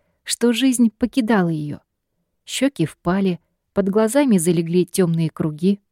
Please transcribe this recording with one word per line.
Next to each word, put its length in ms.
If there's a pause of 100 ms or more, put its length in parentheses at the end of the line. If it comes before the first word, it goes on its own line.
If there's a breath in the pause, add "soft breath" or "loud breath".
(240)
что 300
жизнь 440
покидала 520
её. 300 (640)
Щёки 400
впали, 540 (340)
под 160
глазами 480
залегли 480
тёмные 440
круги, 500 (120)